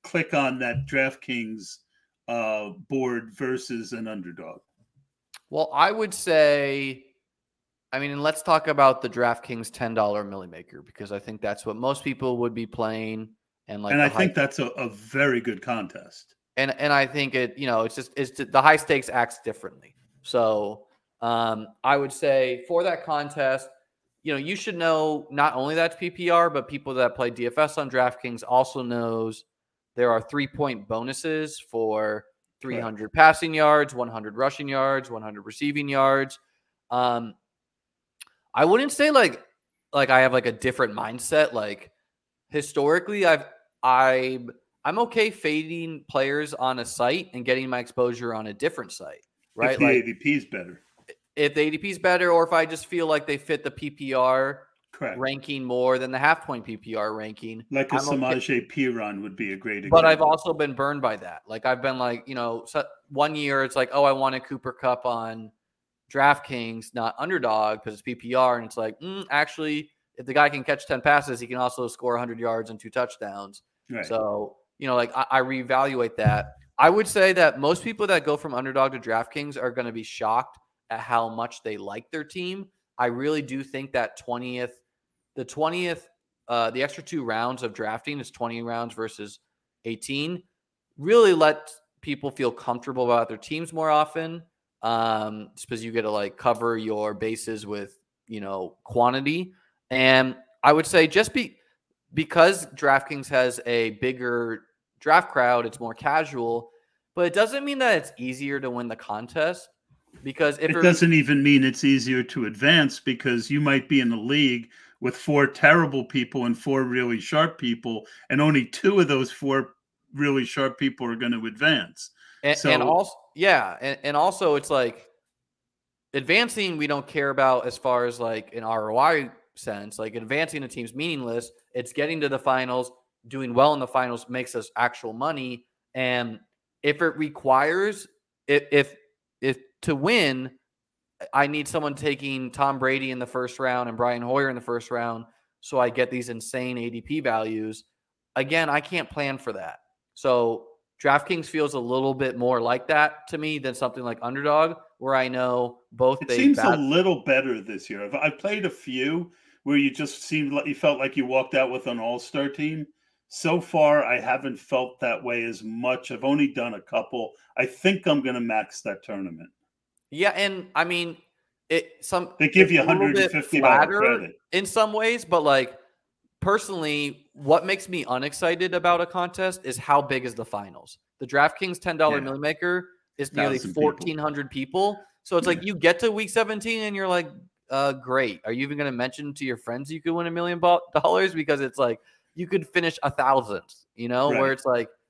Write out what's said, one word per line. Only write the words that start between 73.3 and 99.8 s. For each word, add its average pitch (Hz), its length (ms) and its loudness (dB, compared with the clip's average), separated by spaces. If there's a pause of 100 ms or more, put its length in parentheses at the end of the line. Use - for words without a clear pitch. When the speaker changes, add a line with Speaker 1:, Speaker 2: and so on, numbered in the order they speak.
Speaker 1:
Right. 117 160 -8
Speaker 2:
So, 104 520 -4 (220)
you 139 100 -10
know, 123 80 0
like, 120 200 -2
I, 131 140 -2
I 131 100 4
reevaluate 131 760 0
that. 107 380 0 (240)
I 151 120 10
would 208 160 4
say 190 280 4
that 151 260 6
most 160 240 0
people 214 240 -4
that 170 160 4
go 147 120 0
from 147 180 -6
Underdog 135 380 0
to 131 60 -8
DraftKings 117 640 -4
are 123 100 -2
gonna 120 220 -4
be 113 100 -8
shocked 117 560 -2 (320)
at 113 100 -6
how 117 280 0
much 117 340 -8
they 107 140 -6
like 101 340 -12
their 156 140 -8
team. 185 420 -10 (300)
I 123 100 0
really 143 360 -2
do 135 200 -8
think 135 300 -12
that 117 240 -4
twentieth, 123 640 -10 (540)
the 131 100 -8
twentieth, 165 640 -4 (400)
uh, 117 220 0
the 127 120 -4
extra 143 200 -6
two 151 200 -6
rounds 120 400 -4
of 110 120 -6
drafting 117 460 -8
is 120 100 -14
twenty 117 320 -8
rounds 117 320 -6
versus 110 460 -10 (440)
eighteen, 139 580 -6 (540)
really 196 380 6
let 151 360 4 (300)
people 143 300 -8
feel 127 200 -2
comfortable 123 540 -4
about 117 240 4
their 110 80 -10
teams 156 360 -10
more 160 180 -2
often, 160 520 0 (400)
um, 110 720 -2
just - 140 -16
'cause 113 140 -8
you 113 100 -10
get 113 100 0
to, 107 80 -2
like, 101 260 -2
cover 117 400 0
your 107 380 -4
bases 110 520 -6
with, 101 320 -10 (280)
you 110 140 -12
know, 98 440 -8
quantity. 135 720 0 (360)